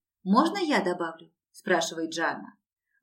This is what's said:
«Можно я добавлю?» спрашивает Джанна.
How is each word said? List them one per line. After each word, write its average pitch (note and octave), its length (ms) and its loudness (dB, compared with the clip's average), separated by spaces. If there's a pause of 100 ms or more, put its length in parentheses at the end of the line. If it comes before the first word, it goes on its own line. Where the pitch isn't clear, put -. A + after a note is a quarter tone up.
(220)
«Можно D4 340 4
я D4 260 2
добавлю?» F3 480 -4 (240)
спрашивает E3 560 -2
Джанна. D#3+ 460 -4 (460)